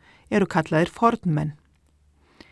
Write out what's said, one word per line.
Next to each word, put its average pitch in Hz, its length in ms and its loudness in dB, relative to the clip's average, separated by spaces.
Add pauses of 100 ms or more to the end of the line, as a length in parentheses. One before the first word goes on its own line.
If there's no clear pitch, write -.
(320)
eru 202 180 2
kallaðir 165 400 0
fornmenn. 160 600 -2 (1000)